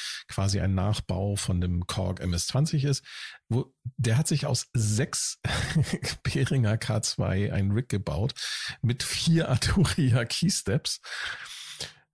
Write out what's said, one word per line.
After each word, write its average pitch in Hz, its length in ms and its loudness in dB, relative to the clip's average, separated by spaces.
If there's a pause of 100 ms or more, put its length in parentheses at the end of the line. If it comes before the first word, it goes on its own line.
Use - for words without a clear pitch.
(280)
quasi 98 320 0
ein 95 140 2
Nachbau 98 640 0
von 92 260 0
dem 87 240 0
Korg 92 360 -2
M 90 120 0
S 85 140 -2
zwanzig 143 380 2
ist, 139 200 0 (440)
wo, 117 220 0 (260)
der 113 200 4
hat 156 100 2
sich 139 200 0
aus 135 260 -2
sechs 107 680 0
<laughs> - 800 -2
Behringer 127 560 2
K 107 240 -2
zwei 95 500 0
ein 98 160 2
Rig 110 180 0
gebaut 98 460 -2 (480)
mit 120 220 2
vier - 460 2
<laughs> - 0 -
Arturia 131 760 4
Keysteps. - 760 -2 (1120)